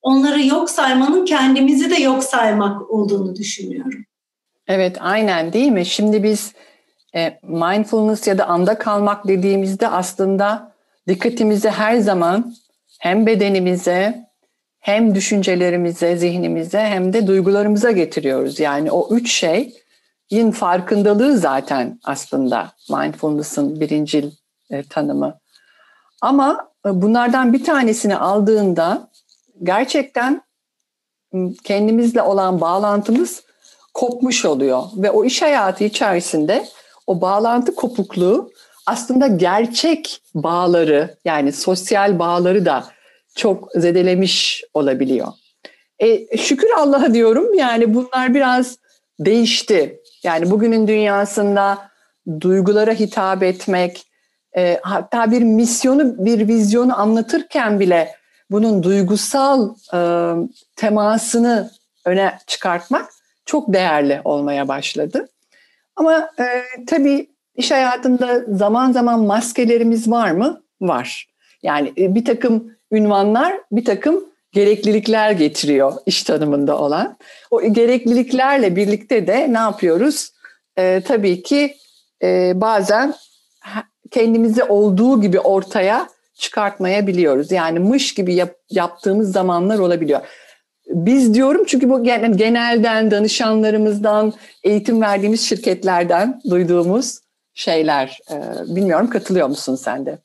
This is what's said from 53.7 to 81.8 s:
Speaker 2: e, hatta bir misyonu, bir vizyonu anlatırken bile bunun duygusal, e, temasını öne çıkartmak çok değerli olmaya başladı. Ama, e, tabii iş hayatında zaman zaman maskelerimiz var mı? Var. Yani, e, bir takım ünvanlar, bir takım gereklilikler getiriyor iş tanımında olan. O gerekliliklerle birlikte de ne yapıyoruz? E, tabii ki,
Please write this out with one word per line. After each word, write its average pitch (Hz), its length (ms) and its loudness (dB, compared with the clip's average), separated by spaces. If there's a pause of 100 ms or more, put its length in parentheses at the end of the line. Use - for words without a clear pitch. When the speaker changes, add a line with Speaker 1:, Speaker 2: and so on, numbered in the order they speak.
Speaker 2:
e, 175 260 0
hatta 214 480 -2
bir 247 100 2
misyonu, 233 840 2
bir 226 220 2
vizyonu 233 520 2
anlatırken 226 800 0
bile 175 360 2 (360)
bunun 214 320 2
duygusal, 208 920 0 (180)
e, 175 60 0 (760)
temasını 220 960 0 (340)
öne 185 320 0 (100)
çıkartmak 190 600 -4 (360)
çok 254 280 -2
değerli 151 500 0
olmaya 143 440 -2
başladı. 147 600 -6 (680)
Ama, 320 340 0 (100)
e, 247 60 0 (420)
tabii 277 460 0 (220)
iş 254 160 -4
hayatında 247 760 0
zaman 214 440 2
zaman 240 320 2
maskelerimiz 226 880 0
var 226 200 0
mı? 226 300 -2 (200)
Var. 147 460 -4 (360)
Yani, 147 340 -2
e, 185 180 0
bir 233 100 0
takım 226 460 0 (200)
ünvanlar, 214 600 2 (180)
bir 226 140 -2
takım 294 400 0 (260)
gereklilikler 214 800 2
getiriyor 147 640 2 (120)
iş - 180 -2
tanımında 147 560 0
olan. 151 380 -2 (340)
O 226 100 2
gerekliliklerle 240 1120 2
birlikte 202 520 0
de 254 260 0
ne 226 40 0
yapıyoruz? 214 720 0 (480)
E, 185 300 2
tabii 202 360 0
ki, 285 320 0 (480)